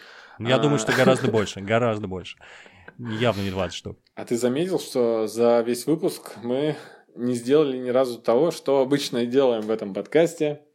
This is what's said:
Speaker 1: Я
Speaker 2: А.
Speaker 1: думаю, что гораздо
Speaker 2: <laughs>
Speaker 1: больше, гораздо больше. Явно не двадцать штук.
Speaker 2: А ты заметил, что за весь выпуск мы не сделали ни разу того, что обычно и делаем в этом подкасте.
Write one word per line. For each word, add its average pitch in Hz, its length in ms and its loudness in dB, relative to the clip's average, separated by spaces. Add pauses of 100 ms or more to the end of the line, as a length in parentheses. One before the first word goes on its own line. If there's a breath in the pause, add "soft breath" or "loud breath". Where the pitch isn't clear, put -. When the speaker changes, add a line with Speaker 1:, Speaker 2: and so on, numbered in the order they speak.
(380 loud breath)
Speaker 1:
Я 120 180 2
Speaker 2:
А. - 20 0
Speaker 1:
думаю, 143 200 2
что - 140 0
гораздо 127 360 4
Speaker 2:
<laughs> - 20 0
Speaker 1:
больше, 104 320 -2
гораздо 110 440 0
больше. 92 300 -10 (640 loud breath)
Явно 110 440 -2
не 98 80 -4
двадцать 90 280 -4
штук. - 200 -14 (160)
Speaker 2:
А 95 120 -14
ты 120 100 0
заметил, 139 420 0
что 117 480 0
за 117 360 4
весь 120 240 -4
выпуск 165 560 -2
мы 139 340 -2 (400 loud breath)
не 123 180 -2
сделали 131 420 2
ни 127 140 -4
разу 123 300 0
того, 131 300 2
что 139 300 0
обычно 135 380 0
и 120 80 0
делаем 123 360 2
в 107 80 -4
этом 107 240 -4
подкасте. 147 680 0 (140)